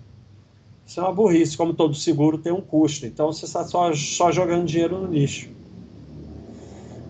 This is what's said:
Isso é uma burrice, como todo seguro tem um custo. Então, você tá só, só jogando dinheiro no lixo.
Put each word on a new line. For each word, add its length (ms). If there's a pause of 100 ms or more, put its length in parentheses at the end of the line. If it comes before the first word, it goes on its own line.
(840)
Isso 160
é 40
uma 100
burrice, 420
como 180
todo 220
seguro 420
tem 140
um 80
custo. 460
Então, 260
você 180
tá 140
só, 300
só 360
jogando 360
dinheiro 340
no 140
lixo. 360 (1600)